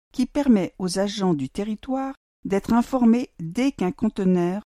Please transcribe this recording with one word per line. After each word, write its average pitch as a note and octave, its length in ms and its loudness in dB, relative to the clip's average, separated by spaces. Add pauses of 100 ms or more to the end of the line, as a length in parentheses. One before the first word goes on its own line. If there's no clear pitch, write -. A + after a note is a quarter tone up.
(140)
qui C4 120 -2
permet B3 540 2
aux F#3 180 -4
agents G3+ 360 0
du C3+ 160 -2
territoire C4 680 -6 (300)
d'être G3 280 0
informés A#3+ 560 2 (100)
dès F3+ 320 -2
qu'un F3+ 200 -2
conteneur F#3 760 0